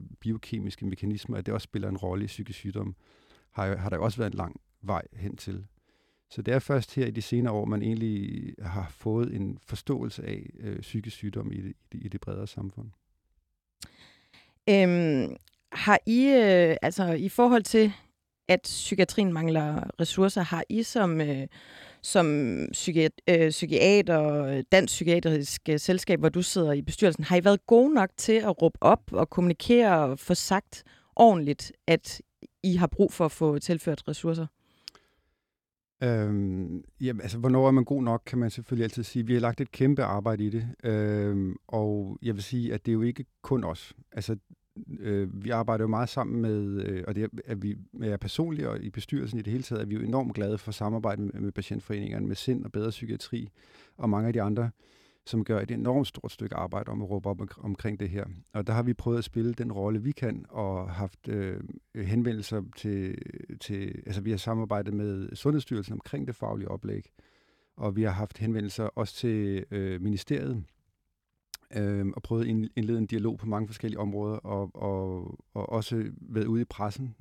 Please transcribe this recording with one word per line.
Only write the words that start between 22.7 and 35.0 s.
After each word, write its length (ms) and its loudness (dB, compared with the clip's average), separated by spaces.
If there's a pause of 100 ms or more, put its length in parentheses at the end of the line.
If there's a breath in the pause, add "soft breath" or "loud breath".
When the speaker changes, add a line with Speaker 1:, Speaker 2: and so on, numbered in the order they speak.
Speaker 2:
psykiat-, 580 2
øh, 200 8
psykiater, 1120 4 (100)
Dansk 200 6
Psykiatrisk, 760 0
øh, 100 2
Selskab, 400 2
hvor 100 6
du 120 0
sidder 300 2
i 100 0
bestyrelsen, 420 2
har 120 2
I 80 6
været 240 6
gode 260 8
nok 240 4
til 160 2
at 280 2
råbe 200 4
op 320 6
og 160 2
kommunikere 680 4
og 200 2
få 140 0
sagt 500 -2 (320 soft breath)
ordentligt, 560 6 (160)
at 340 2 (420)
I 120 2
har 120 4
brug 260 4
for 120 2
at 60 0
få 280 2
tilført 480 -2
ressourcer? 380 -2 (1600 soft breath)